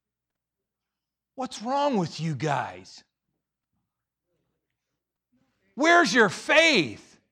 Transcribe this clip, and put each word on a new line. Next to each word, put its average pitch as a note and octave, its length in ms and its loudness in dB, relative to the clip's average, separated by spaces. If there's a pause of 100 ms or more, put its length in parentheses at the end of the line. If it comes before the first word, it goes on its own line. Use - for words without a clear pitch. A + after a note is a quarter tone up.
(1300)
"What's B3+ 280 -12
wrong C#4 340 -2
with E3+ 240 -6
you D#3+ 140 -6
guys? A2+ 720 -8 (2750)
Where's D#4+ 380 4
your A3 160 4
faith?" C#4 920 0 (120)